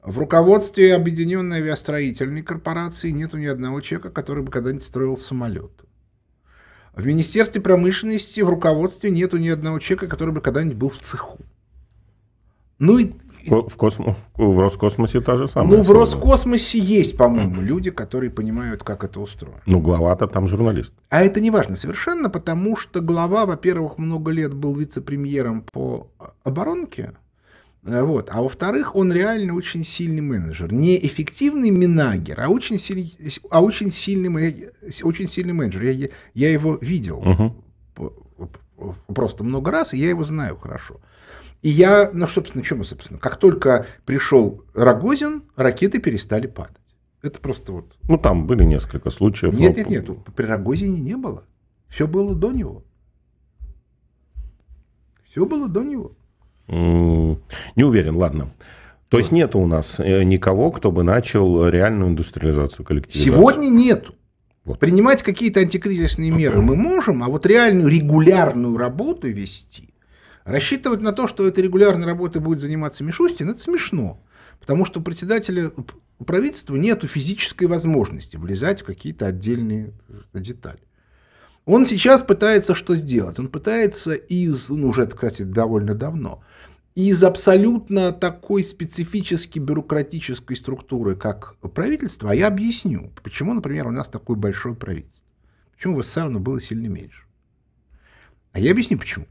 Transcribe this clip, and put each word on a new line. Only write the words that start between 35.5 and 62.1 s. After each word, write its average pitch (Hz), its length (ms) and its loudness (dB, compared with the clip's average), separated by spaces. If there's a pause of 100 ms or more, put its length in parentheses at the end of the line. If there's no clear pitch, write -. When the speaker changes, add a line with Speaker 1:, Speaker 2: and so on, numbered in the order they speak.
Speaker 1:
менеджер. 107 300 -2
Я, 123 80 0
я, 135 180 -4 (240)
я 143 180 2
его 156 300 0
видел 117 400 -4
Speaker 2:
Мгм. 101 420 2 (320)
Speaker 1:
по-, - 200 -12 (640)
по-, 98 160 -12 (180)
просто 110 320 -6
много 135 260 -4
раз, 320 220 -2
и 127 60 -6
я 151 100 0
его 170 160 -2
знаю 127 320 -8
хорошо. - 420 -16 (640)
И 156 80 2
я, 196 420 8
ну, 170 160 -2
собственно, - 340 -4
че 139 140 -4
мы, 104 80 -6
собственно, - 340 -16
как - 200 -6
только 131 480 4 (180)
пришел 127 580 2 (120)
Рогозин, 277 720 2 (120)
ракеты 131 420 0
перестали - 480 -4
падать. - 300 -16 (460)
Это - 180 -10
просто 131 320 -10
вот. 85 240 -14 (100)
Speaker 2:
Ну, 160 120 4
там 87 280 0
были 110 180 4
несколько - 440 0
случаев, 98 460 0
Speaker 1:
Нет, 170 240 4
Speaker 2:
но 214 120 -4
Speaker 1:
нет, 120 180 -4
нет, - 100 -12 (180)
при 123 80 -2
Рогозине 139 560 -2
не 151 160 -6
было. 254 280 -10 (440)
Все - 180 -4
было 190 280 -2
до 190 180 -2
него. 151 320 -8 (2500)
Все 170 200 0
было 294 200 -4
до 196 160 -2
него. 277 300 -8 (560)
Speaker 2:
М, 85 720 2 (360)
не 123 80 4
уверен, 90 320 2
ладно. 76 340 -2 (580)
То - 80 4
есть 139 140 2
Speaker 1:
Вот. 165 60 4
Speaker 2:
нету 143 220 2
у 92 80 4
нас, 80 340 -2
э, 95 220 2
никого, 95 480 4
кто 104 220 0
бы 87 100 2
начал 90 680 4
реальную 95 420 4